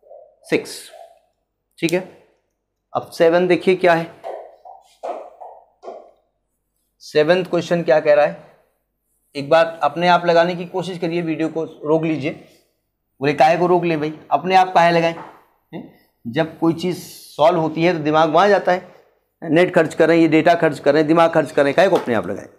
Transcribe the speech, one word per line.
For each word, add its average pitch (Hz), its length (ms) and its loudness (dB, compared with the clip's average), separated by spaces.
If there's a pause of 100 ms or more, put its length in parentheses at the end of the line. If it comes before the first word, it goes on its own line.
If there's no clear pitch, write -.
(520)
six। - 240 -4 (1000)
ठीक 170 140 -4
है, 180 80 -2 (920)
अब - 180 -8
सेवन 175 360 2
देखिए 180 300 0
क्या 180 180 2
है, 165 160 -4 (3000)
सेवंथ 160 420 0
क्वेश्चन 170 380 -2
क्या 160 180 2
कह 151 140 2
रहा 147 120 4
है। - 260 -12 (800)
एक 139 160 -10
बार 160 320 2
अपने 170 260 -2
आप 175 180 0
लगाने 170 300 2
की 180 100 -10
कोशिश 180 320 -10
करिए, 175 240 -4
वीडियो 160 260 -6
को 160 160 -6
रोक 156 380 -4
लीजिए। 151 280 -4 (920)
बोले, 139 140 0
"काहे 160 220 4
को 175 100 0
रोक 175 180 2
ले 165 120 -2
भाई?" 151 220 -8 (120)
अपने 170 240 -2
आप 185 200 2
काहे 170 180 4
लगाएं? 170 220 0 (580)
हैं? 160 100 -14 (420)
जब 151 340 -6
कोई 160 160 0
चीज़ 170 240 -6
सॉल्व - 600 -2
होती 160 240 -2
है 180 80 2
तो 170 60 -6
दिमाग 156 320 0
वहाँ 175 180 4
जाता 185 240 2
है, 185 200 -6 (500)
नेट 170 320 2
खर्च 165 200 2
करें, 165 220 2
ये 165 120 4
डेटा 160 260 4
खर्च 160 240 -2
करें, 151 280 2
दिमाग 165 260 2
खर्च 151 180 0
करें, 139 240 0
काहे 180 140 4
को 185 80 2
अपने 131 180 -4
आप 98 120 -4
लगाएं? 90 200 -10 (120)